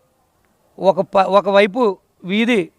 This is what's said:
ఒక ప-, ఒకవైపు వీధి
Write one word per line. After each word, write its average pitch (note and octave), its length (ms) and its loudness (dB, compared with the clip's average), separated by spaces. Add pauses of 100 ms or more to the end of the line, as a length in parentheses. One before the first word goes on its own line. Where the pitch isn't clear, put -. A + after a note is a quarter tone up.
(800)
ఒక F3+ 220 0
ప-, G3 180 -4
ఒకవైపు G3+ 800 0 (260)
వీధి G#3 540 -2